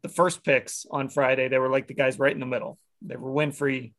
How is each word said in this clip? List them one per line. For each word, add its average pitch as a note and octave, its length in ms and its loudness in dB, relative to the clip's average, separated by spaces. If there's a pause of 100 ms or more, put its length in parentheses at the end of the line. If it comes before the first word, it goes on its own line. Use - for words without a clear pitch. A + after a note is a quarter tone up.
the - 60 -10
first F3 380 2
picks - 440 0
on C3+ 200 -4
Friday. C3 400 2
They C3 100 4
were, C3 100 2
like, C3+ 180 0
the B2 60 -14
guys C3 240 0
right C3+ 140 4
in - 80 -6
the B2+ 60 -6
middle. B2 340 -6 (220)
They C3 160 -10
were B2+ 140 -8
Winfrey C#3 680 -2